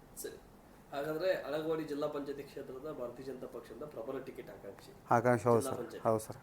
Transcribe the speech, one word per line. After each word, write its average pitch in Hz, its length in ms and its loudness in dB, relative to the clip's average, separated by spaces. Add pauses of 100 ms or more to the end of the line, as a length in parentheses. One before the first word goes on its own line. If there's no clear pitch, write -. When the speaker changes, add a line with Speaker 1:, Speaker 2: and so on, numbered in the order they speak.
(220)
Speaker 1:
ಸರಿ, - 180 -10 (520)
ಹಾಗಾದ್ರೆ 156 400 2
ಅಳಗೋಡಿ 156 520 0
ಜಿಲ್ಲಾ 147 220 0
ಪಂಚಾಯತಿ 139 360 -4
ಕ್ಷೇತ್ರದ 131 580 -10
ಭಾರತೀಯ 123 240 -6
ಜನತಾ 127 220 -8
ಪಕ್ಷದಿಂದ 117 360 -12
ಪ್ರಬಲ 131 360 -6
ಟಿಕೆಟ್ 123 320 -10
ಆಕಾಂಕ್ಷಿ. 98 420 -14 (180)
Speaker 2:
ಆಕಾಂಕ್ಷಿ, 120 380 6
ಹೌದು 117 120 10
Speaker 1:
ಜಿಲ್ಲಾ 131 160 0
Speaker 2:
ಸರ್, 120 80 -4
Speaker 1:
ಪಂಚಾಯತಿ. - 240 -2
Speaker 2:
ಹೌದು 110 100 6
ಸರ್. - 240 -8